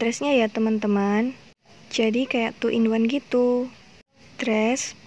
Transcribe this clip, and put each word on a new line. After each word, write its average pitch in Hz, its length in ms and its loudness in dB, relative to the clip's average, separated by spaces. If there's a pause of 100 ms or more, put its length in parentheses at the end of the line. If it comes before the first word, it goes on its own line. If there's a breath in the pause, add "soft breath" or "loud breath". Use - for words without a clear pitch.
dressnya 233 320 -2
ya, 233 160 2
teman-teman. 214 880 0 (560)
Jadi 226 320 0
kayak 233 320 -4
two 233 160 -2
in 233 160 2
one 226 160 2
gitu. 247 640 0 (720)
Dress, 226 560 -2 (100)